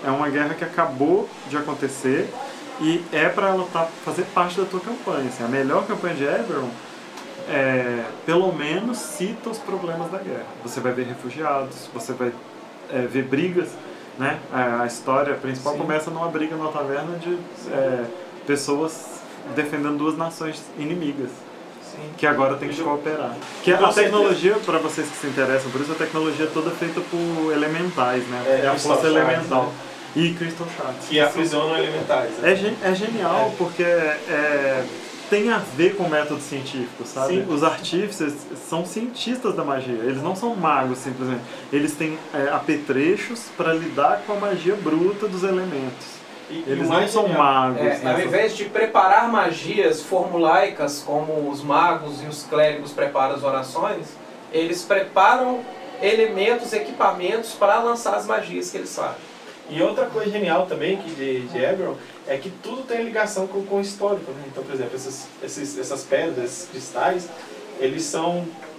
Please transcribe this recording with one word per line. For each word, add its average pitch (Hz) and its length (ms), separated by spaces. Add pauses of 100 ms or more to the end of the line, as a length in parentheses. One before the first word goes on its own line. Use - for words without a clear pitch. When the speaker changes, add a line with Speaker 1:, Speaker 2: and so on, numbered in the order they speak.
Speaker 1:
É 135 60
uma 143 180
guerra 147 260
que 170 100
acabou 165 640 (200)
de 143 80
acontecer 143 720 (520)
e 165 220 (100)
é 156 160
pra 196 200
ela 185 240
tá, 165 140 (180)
fazer 165 200 (100)
parte 175 240
da 185 80
tua 185 140
campanha. 165 480
Assim, 120 160
a 113 40
melhor 139 380
campanha 175 280
de 139 100
Eberron, 156 440 (800)
é, 127 560 (220)
pelo 175 260
menos 170 460
cita - 520
os 208 80
problemas 165 520
da 190 80
guerra. 185 280 (160)
Você 120 180
vai 123 120
ver 123 140
refugiados, 135 840
você 127 200
vai, 120 200 (600)
é, 131 100
ver 120 220
brigas, 165 440 (500)
né? 147 200 (140)
A, 123 300
a 120 40
história 135 480
principal 131 400
Speaker 2:
Sim. 147 60
Speaker 1:
começa 156 300
numa 165 180
briga 156 280
numa 156 160
taverna 147 460
de, 175 200 (320)
é, 131 340 (420)
pessoas 143 720 (360)
defendendo 147 440
duas 151 180
nações 160 460 (160)
inimigas. 147 520 (520)
Speaker 2:
Sim. 151 360
Speaker 1:
Que 151 80
agora 139 300
tem 143 120
que 143 120
Speaker 2:
Eu 165 40
Speaker 1:
cooperar. 147 480 (300)
Que 180 100
Speaker 2:
com 190 140
Speaker 1:
a 214 60
Speaker 2:
certeza. 208 240
Speaker 1:
tecnologia, 196 380 (100)
pra 160 140
vocês 156 300
que - 80
se 151 100
interessam 131 440
por 131 100
isso, 147 120
a - 20
tecnologia 156 500
é 156 80
toda 160 180
feita 170 300
por 170 520
elementais, 151 760
né? 123 180
Speaker 2:
É, 135 40
Speaker 1:
É 135 160
a 135 60
Speaker 2:
Crystal 143 240
Speaker 1:
força 160 140
Speaker 2:
Shards, 156 200
Speaker 1:
elemental. 131 340
Speaker 2:
né? - 60 (460)
Speaker 1:
E 170 180
Crystal 170 320 (100)
Shards. 131 320
Speaker 2:
Que 151 120
aprisionam 156 580
elementais, 156 600
né? 175 140
Speaker 1:
É 190 40
gen-, 208 260
é 190 120
genial, 196 580
Speaker 2:
É. - 60
Speaker 1:
porque 175 240
é, 151 1040 (460)
tem 214 200
a 214 80
ver 185 380
com 190 80
o 160 60
método 151 300
científico, 131 640
sabe? 135 300
Speaker 2:
Sim. 190 140
Speaker 1:
Os 151 160
artífices 165 720 (340)
são 170 160
cientistas 233 680
da 156 100
magia, 131 380
eles 131 200
não 185 140
são 233 180
magos, 139 440
simplesmente. 127 440 (300)
Eles 147 220
têm, 156 240 (160)
é, 143 180
apetrechos 151 920 (120)
pra 160 160
lidar 160 540
com 208 80
a - 20
magia 196 380
bruta 190 520
dos 185 160
elementos. 170 760 (320)
Speaker 2:
E, 156 40
e 165 120
Speaker 1:
Eles 139 200
Speaker 2:
o - 20
Speaker 1:
não 165 80
Speaker 2:
mais 202 140
Speaker 1:
são 214 140
Speaker 2:
genial 156 200
Speaker 1:
magos, 131 380
Speaker 3:
É, 143 160
Speaker 1:
né? 131 160
Speaker 3:
ao 170 80
invés 202 340
de 208 80
preparar 214 680
magias 190 720
formulaicas, 170 1000
como 151 460
os 139 120
magos 147 600
e 151 40
os 147 180
clérigos 147 460
preparam 139 440
as 135 80
orações, 143 640 (440)
eles 165 320
preparam 226 800 (400)
elementos, 220 720
equipamentos 208 800
pra 208 280
lançar 233 340
as 208 100
magias 180 460
que - 80
eles - 100
sabem. - 280 (520)
Speaker 2:
E 151 140
outra 208 240
coisa 208 240
genial 190 340
também 165 320
que 165 140
de, 135 380
de 123 100
Eberron 135 380 (300)
é - 120
que 190 100
tudo 240 360
tem 233 200
ligação 208 420
com, 196 200
com 196 100
o 196 60
histórico, 196 500
né? 139 140
Então, 135 180
por 143 100
exemplo, 127 220
esses, - 320 (160)
esses, 143 340
essas 131 260
pedras, 127 420
esses - 240
cristais, 180 580 (500)
eles 135 260
são 170 420 (320)